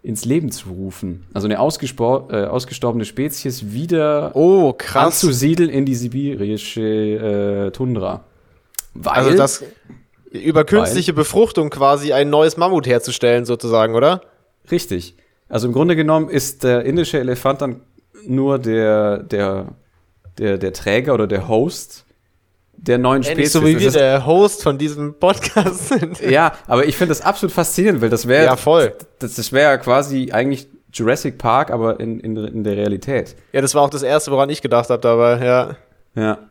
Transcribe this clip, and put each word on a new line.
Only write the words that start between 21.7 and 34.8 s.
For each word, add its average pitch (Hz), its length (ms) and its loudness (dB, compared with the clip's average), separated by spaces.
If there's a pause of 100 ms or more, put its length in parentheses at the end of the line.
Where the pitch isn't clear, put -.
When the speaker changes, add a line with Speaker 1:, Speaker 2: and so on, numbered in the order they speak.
Speaker 1:
der 123 240 0
neuen 127 240 2
Speaker 2:
Ähnlich 147 280 0
Speaker 1:
Spezies. - 20 -4
Speaker 2:
so 156 120 2
wie 156 100 4
Speaker 1:
Das 160 80 0
Speaker 2:
wir - 60 4
Speaker 1:
ist 131 80 0
Speaker 2:
der 135 300 2
Host 196 360 4
von 143 160 0
diesem 147 360 -6
Podcast 185 720 0
sind. 170 340 -2
Speaker 1:
Ja, 151 300 4 (140)
aber 127 200 2
ich 151 100 -2
finde 175 140 0
das 147 100 -2
absolut 190 320 -2
faszinierend, 175 480 0
weil 113 100 2
das 117 160 -2
wär 135 180 4
Speaker 2:
Ja, 127 120 4
voll. 147 380 4 (260)
Speaker 1:
das, 120 160 -8
das 113 160 -6
wär 135 100 4
ja 143 140 6
quasi 135 560 0
eigentlich 131 340 -2 (260)
Jurassic 123 460 -2
Park, 123 320 0
aber 113 300 -2
in, 113 200 -8
in, 110 160 -8
in 110 280 -8
der 101 120 -2
Realität. 104 600 -4 (160)
Speaker 2:
Ja, 135 80 0
das 135 160 -2
war 147 60 4
auch 139 80 2
das 139 120 -6
Erste, 139 300 0
woran 139 180 2
ich 147 120 -8
gedacht 120 280 0